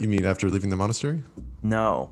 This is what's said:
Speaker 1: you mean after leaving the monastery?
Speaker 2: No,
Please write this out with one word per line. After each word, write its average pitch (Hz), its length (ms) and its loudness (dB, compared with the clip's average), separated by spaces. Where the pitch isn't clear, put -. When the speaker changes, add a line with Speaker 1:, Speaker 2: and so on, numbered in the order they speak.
Speaker 1:
you 107 80 0
mean 98 160 2
after 95 240 2
leaving 98 220 0
the 95 60 0
monastery? 123 460 -2
Speaker 2:
No, 107 500 0